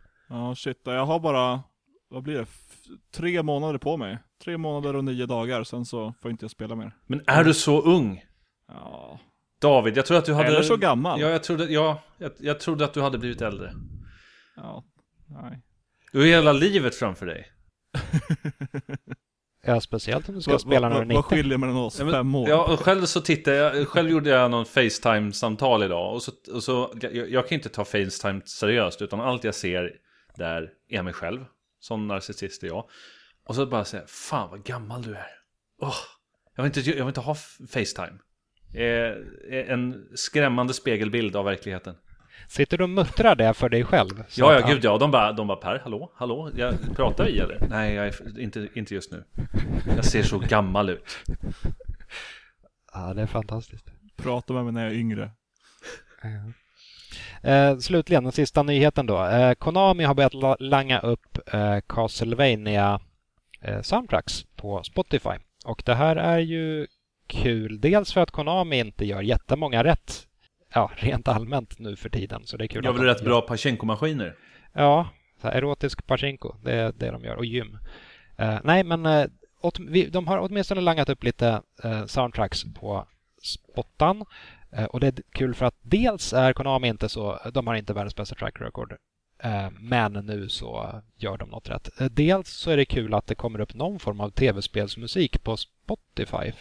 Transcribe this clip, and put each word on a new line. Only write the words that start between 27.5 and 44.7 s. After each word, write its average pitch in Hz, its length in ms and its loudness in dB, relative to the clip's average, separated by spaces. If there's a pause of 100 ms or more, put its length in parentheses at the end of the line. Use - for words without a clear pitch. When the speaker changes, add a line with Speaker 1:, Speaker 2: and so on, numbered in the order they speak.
Speaker 2:
inte - 140 -6
ta 104 160 -6
FaceTime 98 600 -2
seriöst, 107 560 0
utan 101 200 -6
allt 123 220 -2
jag 107 120 -4
ser 90 360 -4 (440)
där 82 340 -6 (200)
är 107 120 -4
mig 90 120 -6
själv. 117 320 -8 (340)
Sån 107 280 -8
narcissist 98 560 -10
är 95 40 -8
jag. 87 180 -8 (600)
Och 113 100 -8
så 135 100 0
bara 120 200 -2
säger, 90 220 -12
"Fan 107 420 -8
vad 85 140 -18
gammal 120 380 -12
du 110 140 -12
är." 98 120 -16 (540)
Åh, 143 140 -6 (600)
jag 127 80 -4
vill 143 60 2
inte, 139 200 -2
jag 160 80 0
vill 127 100 -2
inte 139 140 -6
ha 123 100 -4
f-, - 260 -8 (120)
FaceTime. 95 480 -6 (560)
Eh, 117 120 -4 (720)
eh, 131 140 -4
en 123 440 -4
skrämmande 127 580 0
spegelbild 110 640 -2
av 101 100 0
verkligheten. 95 500 -6 (520)
Speaker 3:
Sitter - 300 0
du 180 60 2
och 180 60 0
muttrar 196 460 4
det 113 180 4
för 123 160 0
dig 117 140 2
själv? 107 440 2
Så - 140 -2
Speaker 2:
Ja, 143 100 10
ja, 143 60 10
Speaker 3:
att 123 60 6
han 131 100 4